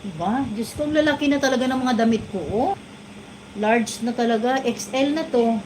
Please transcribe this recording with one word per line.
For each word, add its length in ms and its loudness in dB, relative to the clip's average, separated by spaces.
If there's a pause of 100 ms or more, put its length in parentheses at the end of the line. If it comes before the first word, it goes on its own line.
Diba? 480 -2
Diyos 240 -6
ko, 80 -2
ang 80 -2
lalaki 400 2
na 80 2
talaga 240 2
ng 160 0
mga 160 0
damit 320 4
ko, 160 -6
oh. 280 0 (840)
Large 480 0
na 80 -2
talaga. 560 2
X 240 -6
L 240 2
na 80 -2
to. 420 2